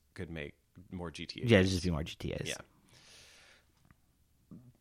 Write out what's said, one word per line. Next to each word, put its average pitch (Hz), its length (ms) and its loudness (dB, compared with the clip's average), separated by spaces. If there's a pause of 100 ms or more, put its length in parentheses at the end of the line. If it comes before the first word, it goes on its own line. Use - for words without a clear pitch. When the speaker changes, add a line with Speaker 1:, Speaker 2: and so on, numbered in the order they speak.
(140)
Speaker 1:
could 85 160 -10
make 76 260 -10 (360)
more 87 200 -8
G 82 140 -10
T - 180 -12
As. 120 80 2
Speaker 2:
Yeah, 101 80 12
it'd 95 120 6
just 90 120 0
be 90 80 0
more 78 120 0
G - 160 -10
T - 140 -6
As. - 160 -6
Speaker 1:
Yeah. - 60 -6 (2250)